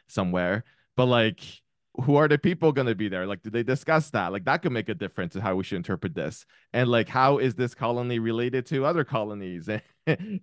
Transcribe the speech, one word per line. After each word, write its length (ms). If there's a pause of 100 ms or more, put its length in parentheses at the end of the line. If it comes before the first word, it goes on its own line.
somewhere, 560 (320)
but, 100
like, 340 (640)
who 140
are 100
the 100
people 360
gonna 240
be 120
there? 160
Like, 180
do 80
they 120
discuss 480
that? 220
Like, 140
that 160
could 100
make 160
a 60
difference 420
in 60
how 120
we 80
should 140
interpret 360
this. 320 (280)
And, 180
like, 180
how 300
is 160
this 180
colony 460
related 480
to 180
other 200
colonies 640 (200)
<laughs> 180
and, 360